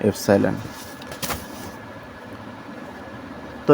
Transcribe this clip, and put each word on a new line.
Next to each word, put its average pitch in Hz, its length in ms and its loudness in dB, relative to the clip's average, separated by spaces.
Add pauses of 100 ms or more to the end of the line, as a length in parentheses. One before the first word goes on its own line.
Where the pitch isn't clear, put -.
epsilon। 101 460 6 (3000)
তো 151 80 10